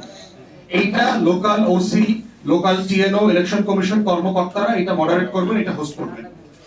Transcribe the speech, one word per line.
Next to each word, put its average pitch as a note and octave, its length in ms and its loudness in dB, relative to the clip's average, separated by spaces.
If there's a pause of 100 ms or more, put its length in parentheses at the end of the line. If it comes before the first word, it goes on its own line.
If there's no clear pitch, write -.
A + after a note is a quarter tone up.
(680)
এইটা G#3+ 520 0
লোকাল G3 460 2
ওসি, F#3 540 2 (240)
লোকাল F#3 420 2
টিএনও, G3 420 2
ইলেকশন F3+ 340 2
কমিশন G3 400 0
কর্মকর্তারা F3+ 720 0
এটা F#3 200 -2
মডারেট E3+ 380 0
করবেন, F#3+ 260 0
এটা F3 140 -2
হোস্ট D3 240 -8
করবেন। A2+ 300 -10 (420)